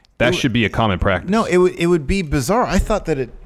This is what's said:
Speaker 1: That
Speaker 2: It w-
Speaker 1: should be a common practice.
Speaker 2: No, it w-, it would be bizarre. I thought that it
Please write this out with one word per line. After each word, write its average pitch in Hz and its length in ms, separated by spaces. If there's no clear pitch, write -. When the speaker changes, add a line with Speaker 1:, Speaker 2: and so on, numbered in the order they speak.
Speaker 1:
That 117 80
Speaker 2:
It - 60
w- 180 80
Speaker 1:
should 123 120
be 113 140
a - 20
common 104 300
practice. 95 320
Speaker 2:
No, 214 140
it - 100
w-, 180 240
it 170 80
would 170 200
be 190 140
bizarre. 151 460
I 170 120
thought - 280
that 151 120
it 120 120